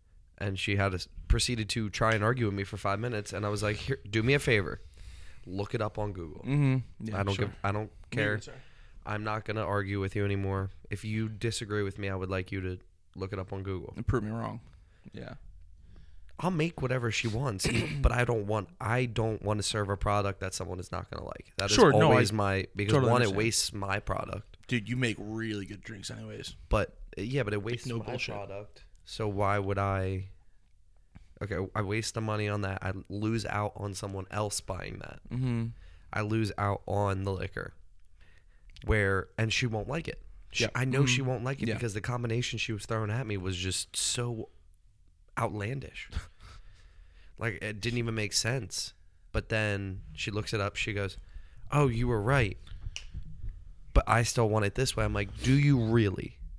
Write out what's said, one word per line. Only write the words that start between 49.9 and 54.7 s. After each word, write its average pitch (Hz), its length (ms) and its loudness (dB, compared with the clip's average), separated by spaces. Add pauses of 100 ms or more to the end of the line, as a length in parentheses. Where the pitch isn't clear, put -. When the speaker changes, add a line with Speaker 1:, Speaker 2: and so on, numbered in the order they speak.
Speaker 1:
she - 160 -4
looks 104 240 -2
it 110 60 0
up. 98 160 0
She - 160 -2
goes, 98 240 -2 (560)
"Oh, 143 160 6
you 117 180 2
were 120 160 2
right. 123 360 4 (1400)
But - 140 6
I 110 160 6
still 113 260 2
want 107 160 4
it 101 100 0